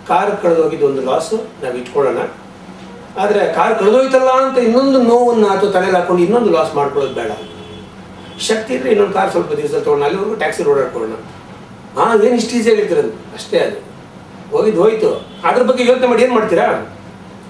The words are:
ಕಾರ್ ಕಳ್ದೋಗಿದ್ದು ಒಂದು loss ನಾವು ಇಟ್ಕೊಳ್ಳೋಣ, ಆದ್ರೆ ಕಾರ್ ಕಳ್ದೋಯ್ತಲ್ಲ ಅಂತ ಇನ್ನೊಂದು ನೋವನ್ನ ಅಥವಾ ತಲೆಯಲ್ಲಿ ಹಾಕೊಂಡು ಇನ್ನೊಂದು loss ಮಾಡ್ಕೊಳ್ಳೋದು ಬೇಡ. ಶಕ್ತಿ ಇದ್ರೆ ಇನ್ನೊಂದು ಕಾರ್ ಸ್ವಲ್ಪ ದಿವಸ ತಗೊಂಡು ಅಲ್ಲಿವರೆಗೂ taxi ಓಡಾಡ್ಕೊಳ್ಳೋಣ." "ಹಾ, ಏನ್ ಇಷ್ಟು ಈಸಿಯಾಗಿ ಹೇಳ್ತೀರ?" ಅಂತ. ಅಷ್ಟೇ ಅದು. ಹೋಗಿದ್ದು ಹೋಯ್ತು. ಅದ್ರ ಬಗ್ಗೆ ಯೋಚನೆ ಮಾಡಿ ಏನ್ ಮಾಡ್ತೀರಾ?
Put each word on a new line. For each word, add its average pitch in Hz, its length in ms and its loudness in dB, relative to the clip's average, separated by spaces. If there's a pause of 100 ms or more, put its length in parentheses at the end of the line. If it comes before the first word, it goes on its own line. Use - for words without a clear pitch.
ಕಾರ್ - 340 0
ಕಳ್ದೋಗಿದ್ದು 156 440 0
ಒಂದು 131 160 0
loss 131 320 -2
ನಾವು 127 440 -8
ಇಟ್ಕೊಳ್ಳೋಣ, 123 400 -2 (1000)
ಆದ್ರೆ 202 360 0
ಕಾರ್ - 260 0
ಕಳ್ದೋಯ್ತಲ್ಲ 262 500 4
ಅಂತ 262 280 2
ಇನ್ನೊಂದು 254 440 4
ನೋವನ್ನ 233 460 4
ಅಥವಾ 196 240 0
ತಲೆಯಲ್ಲಿ 185 280 2
ಹಾಕೊಂಡು 180 240 2
ಇನ್ನೊಂದು 220 260 2
loss 160 260 0
ಮಾಡ್ಕೊಳ್ಳೋದು 139 400 -2
ಬೇಡ. 117 160 -6 (1080)
ಶಕ್ತಿ 220 320 -2
ಇದ್ರೆ 247 180 -2
ಇನ್ನೊಂದು 202 220 2
ಕಾರ್ 190 180 0
ಸ್ವಲ್ಪ 160 220 -2
ದಿವಸ 147 200 -4
ತಗೊಂಡು - 320 0
ಅಲ್ಲಿವರೆಗೂ 196 300 -2
taxi - 280 -4
ಓಡಾಡ್ಕೊಳ್ಳೋಣ." 123 480 0 (880)
"ಹಾ, 240 160 2
ಏನ್ 226 200 4
ಇಷ್ಟು 233 200 -2
ಈಸಿಯಾಗಿ 220 240 4
ಹೇಳ್ತೀರ?" 170 200 0
ಅಂತ. 117 140 -2 (200)
ಅಷ್ಟೇ - 260 -2
ಅದು. - 340 -6 (640)
ಹೋಗಿದ್ದು 190 240 2
ಹೋಯ್ತು. - 440 2 (180)
ಅದ್ರ 247 200 2
ಬಗ್ಗೆ 233 220 2
ಯೋಚನೆ 254 220 4
ಮಾಡಿ 233 160 4
ಏನ್ 254 80 2
ಮಾಡ್ತೀರಾ? 202 640 0 (540)